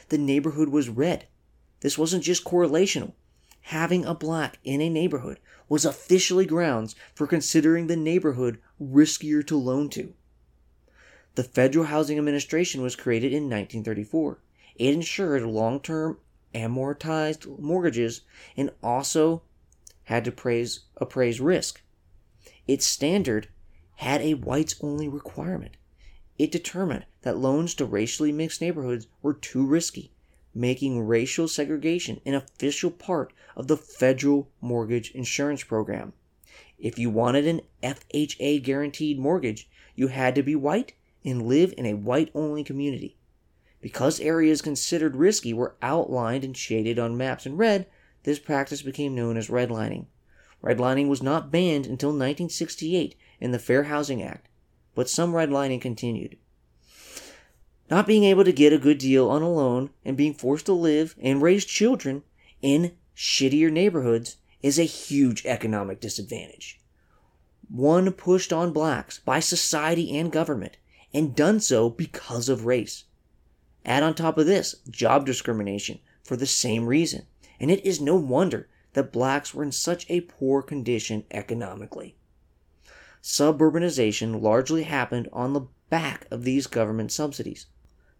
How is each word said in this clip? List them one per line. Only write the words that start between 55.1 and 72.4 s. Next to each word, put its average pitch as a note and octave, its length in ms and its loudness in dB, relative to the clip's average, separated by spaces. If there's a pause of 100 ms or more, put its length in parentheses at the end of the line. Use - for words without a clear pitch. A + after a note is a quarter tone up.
redlining C#3 480 0
continued. A#2 560 -6 (1500)
Not G3 160 4
being G#3 180 6
able G3 200 8
to F3+ 80 6
get D3 200 8
a D#3 60 6
good C#3 200 4
deal C3 300 4
on C#3+ 140 2
a E3+ 80 0
loan C3+ 400 0 (140)
and C3+ 120 -4
being D3 180 2
forced C#3+ 320 -2
to G3 60 4
live D#3+ 480 2
and C3+ 220 2
raise F#3 240 4
children E3+ 560 0 (400)
in D#3 340 2 (180)
shittier D3 560 2
neighborhoods D3 680 2 (240)
is C#3 160 2
a E3+ 60 4
huge C#3 600 0
economic G#2+ 560 -2
disadvantage, - 800 -12 (880)
one E3 440 4
pushed F#3 400 2
on E3+ 200 2
blacks D3+ 460 -2
by C3+ 220 0
society E3 800 0
and E3 140 -2
government, D3 460 -2 (340)
and C#3+ 240 0
done G3+ 240 4
so A#2+ 300 4
because A#2+ 580 -6